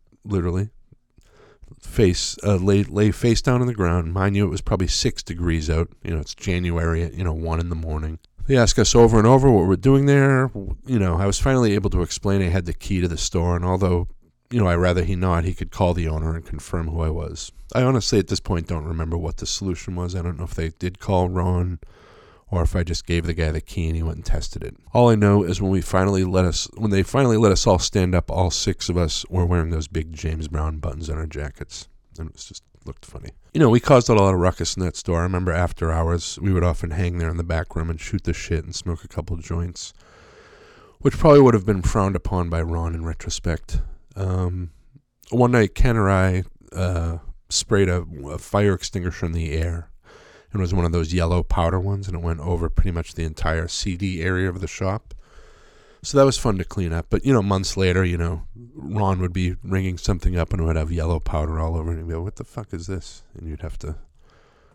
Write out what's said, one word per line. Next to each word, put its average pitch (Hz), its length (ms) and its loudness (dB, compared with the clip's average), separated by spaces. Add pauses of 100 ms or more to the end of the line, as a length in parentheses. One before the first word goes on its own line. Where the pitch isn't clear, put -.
(260)
literally. 92 440 -2 (1080)
Face, - 640 0
uh, 101 140 2
lay, 98 260 4
lay 101 280 2
face 113 300 2
down 123 200 2
on 123 60 0
the 123 60 -2
ground. 87 400 0
Mind 98 220 0
you, 101 100 2
it 78 60 -2
was 80 80 -4
probably 90 280 -2
six - 360 -2
degrees 82 460 -2
out. 80 200 0 (140)
You 85 100 -6
know, 80 60 -2
it's - 160 -10
January 85 680 -2
at, 80 100 -6
you 85 100 -6
know, 82 100 -2
one 82 280 -4
in 85 80 -6
the 85 60 -4
morning. 80 440 -6 (280)
They 139 100 4
asked 113 200 4
us 113 160 4
over 117 240 8
and 107 80 6
over 131 240 6
what 95 180 6
we're 95 80 4
doing 139 300 4
there. 135 460 4 (340)
You 127 140 0
know, 90 180 2
I 95 80 0
was 98 140 0
finally 127 340 4
able 101 160 0
to 90 140 0
explain 98 400 0
I 87 60 0
had 90 160 0
the 85 80 -4
key - 280 -4
to 90 60 0
the 82 100 -4
store, 87 380 0
and 87 100 -2
although, 90 420 0 (440)
you 120 80 0
know, 98 80 4
I 87 80 2
rather 90 280 2
he 90 120 -2
not, 87 300 0
he 92 100 -2
could - 160 -10
call 87 240 0
the 85 120 -2
owner 80 280 -2
and 82 100 -10
confirm 80 440 -6
who 82 120 -4
I 80 80 0
was. 78 420 -8 (220)
I 127 80 2
honestly, 123 380 2
at 92 80 0
this 95 120 -2
point, 85 280 -4
don't 78 180 -6
remember 82 320 -4
what 80 200 -6
the - 100 -8
solution 92 480 -6
was. 90 200 -6
I 92 60 -4
don't 85 160 -4
know 85 60 -8
if 85 100 -8
they 82 160 -4
did 90 300 -8
call 90 280 0
Ron 90 520 -2 (680)
or 87 140 -2
if 80 140 0
I 90 80 0
just 82 220 -4
gave 85 200 -2
the 85 80 -2
guy 80 180 0
the 78 100 -4
key - 260 -6
and 80 80 -2
he 82 80 -2
went 80 140 -4
and - 80 -16
tested - 380 -2
it. - 120 -12 (180)
All 120 160 6
I 113 60 6
know 101 280 6
is 87 180 -2
when 95 100 2
we 95 100 2
finally 95 420 2
let 92 220 2
us, - 300 -2
when 107 160 -2
they 98 120 2
finally 123 340 2
let 107 140 6
us 90 140 2
all 92 140 6
stand 92 360 0
up, 85 140 0
all 90 220 0
six - 380 -4
of 87 80 0
us 85 320 -2
were 90 160 0
wearing 85 260 0
those 76 160 -4
big 82 260 -6
James 78 340 -6
Brown 78 300 -4
buttons 76 320 -8
on 78 80 -4
our 80 100 -6
jackets. - 600 -12 (300)
And 80 120 -10
it - 40 -16
was - 120 -18
just, - 180 -20 (220)
looked - 180 -16
funny. - 280 -16 (200)
You - 80 -2
know, 131 120 8
we 120 80 6
caused 127 300 6
a 123 40 4
lot 98 180 6
of 92 80 2
ruckus 87 380 0
in 92 60 -2
that 87 120 -4
store. 85 260 -2
I - 20 0
remember 90 280 -2
after 85 400 -2
hours, 82 480 -2
we 95 140 0
would 87 100 2
often 85 280 0
hang 87 260 -2
there 82 120 -2
in 82 80 -4
the 85 60 -4
back 82 320 -4
room 82 140 -2
and 80 100 -6
shoot - 260 -6
the - 60 -2
shit - 320 -4
and - 120 -14
smoke - 280 -6
a - 40 -20
couple 85 300 -6
joints, 85 540 -8 (1080)
which - 180 2
probably 147 240 10
would 123 140 8
have 95 100 0
been 98 160 2
frowned 98 340 2
upon 87 320 -2
by 82 140 -2
Ron 82 320 -4
in 82 100 -6
retrospect. - 800 -4 (340)
Um, 92 540 -2 (640)
one 120 180 4
night, 117 240 4
Ken 117 240 4
or 98 140 4
I, 92 320 2 (320)
uh, 85 420 -2 (320)
sprayed 98 400 2
a, 87 160 0 (220)
a 73 100 -10
fire 101 380 2
extinguisher 90 500 -6
in 82 60 -4
the 82 220 -4
air. 85 360 -4 (640)
It 104 60 -2
was 87 120 -2
one 87 140 2
of 82 60 0
those 82 200 -2
yellow 87 300 2
powder 85 380 0
ones, 98 280 -4
and 87 80 -6
it 82 60 -8
went 82 200 -4
over 85 280 -2
pretty - 220 2
much 85 240 -6
the 82 80 -4
entire 80 440 -2
C 90 300 -6
D 92 240 -4
area 92 260 -2
of 90 140 -6
the 92 60 -6
shop. - 480 -6 (880)
So - 160 2
that 139 40 8
was 135 140 4
fun 104 220 0
to 87 40 -4
clean 87 300 -4
up. 82 160 -4
But, 104 160 0
you 135 80 4
know, 113 80 6
months 95 340 0
later, 92 300 2
you 87 100 0
know, 85 280 -4 (320)
Ron 95 460 -2
would 87 120 -4
be 90 300 -2
ringing 92 340 -2
something 90 400 0
up 82 160 -2
and 92 80 -2
it - 20 0
would 80 120 0
have 78 160 -2
yellow 82 280 -2
powder 80 400 -4
all 80 160 -2
over 80 140 -4
it. 82 80 -4
And 82 80 -10
he'd 85 80 -8
go, 82 80 -6
"What 98 140 -10
the - 80 -14
fuck - 300 -14
is 85 120 -10
this?" - 380 -12 (120)
And 82 140 -12
you'd 76 140 -10
have 78 160 -10
to 78 160 -10 (800)